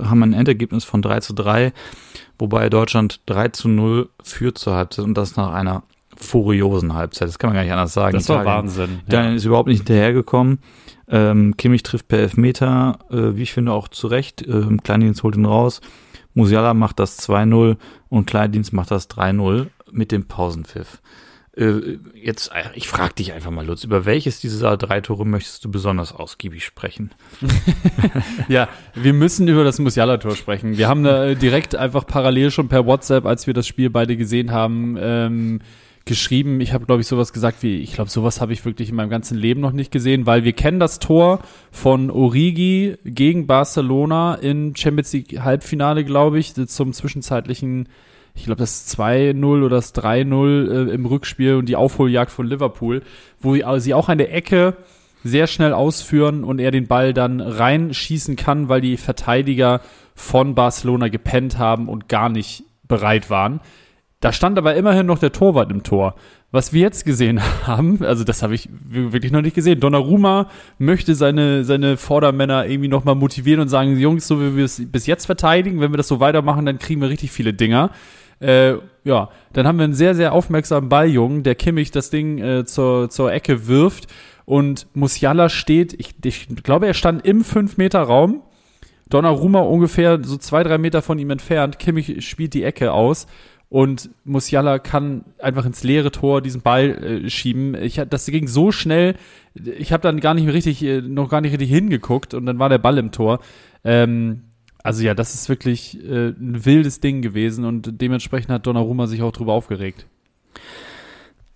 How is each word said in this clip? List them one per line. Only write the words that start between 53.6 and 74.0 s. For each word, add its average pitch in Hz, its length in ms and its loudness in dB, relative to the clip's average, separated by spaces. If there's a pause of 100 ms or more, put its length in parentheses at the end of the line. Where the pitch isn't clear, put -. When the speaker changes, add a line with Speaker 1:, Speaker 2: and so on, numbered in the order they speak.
Speaker 2:
au-, 131 140 0
sie 127 160 -2
auch 127 160 2
eine 156 200 2
Ecke 180 460 2 (480)
sehr 135 220 2
schnell 151 280 2
ausführen 147 680 0
und 131 160 -4
er 131 120 0
den 131 160 0
Ball 127 260 2
dann 123 280 0
reinschießen 135 960 -2
kann, 147 320 -2
weil 131 120 2
die 127 160 -2
Verteidiger 127 840 0 (340)
von 131 400 0
Barcelona 123 540 0
gepennt 120 500 -2
haben 113 280 0
und 110 220 -10
gar 117 200 0
nicht 110 340 -6 (240)
bereit 107 420 0
waren. 104 300 -2 (600)
Da 117 120 0
stand 190 260 0
aber 156 180 2
immerhin 190 320 4
noch 170 120 2
der 143 120 2
Torwart 151 400 2
im 98 120 -4
Tor. 95 320 0 (360)
Was 131 220 -2
wir 165 80 6
jetzt 208 240 0
gesehen 120 340 2 (140)
<laughs> - 140 -4
haben, 160 360 2
also 117 200 0
das 110 180 -2
hab 107 100 -2
ich 110 200 -6
w-, 123 400 -6
wirklich 123 200 -2
noch 151 100 2
nicht 156 140 -2
gesehen. 170 240 2
Donnarumma 190 680 2 (300)
möchte 160 360 2
seine, 143 480 2
seine 139 340 0
Vordermänner 135 680 0
irgendwie 139 220 -2
noch 135 160 0
mal 139 120 2
motivieren 139 440 2
und 147 100 0
sagen, 135 280 2
„Jungs, 156 300 2